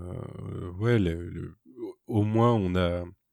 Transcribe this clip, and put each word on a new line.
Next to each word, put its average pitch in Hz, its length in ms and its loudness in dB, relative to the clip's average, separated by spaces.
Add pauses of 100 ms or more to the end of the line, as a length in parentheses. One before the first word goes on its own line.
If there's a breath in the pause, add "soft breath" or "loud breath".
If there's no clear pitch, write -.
(760)
ouais, 113 220 4
le, 85 280 0
le, 87 280 -10 (500)
au 104 160 2
moins, 113 320 4
on 92 220 2
a, 87 280 2 (300)